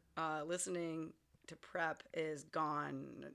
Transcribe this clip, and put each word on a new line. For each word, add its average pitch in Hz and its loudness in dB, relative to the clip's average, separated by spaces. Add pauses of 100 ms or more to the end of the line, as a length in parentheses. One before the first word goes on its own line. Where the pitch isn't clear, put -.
(160)
uh, 156 2
listening 170 0 (360)
to - -10
prep, 165 0 (120)
is 156 0
gone. 143 0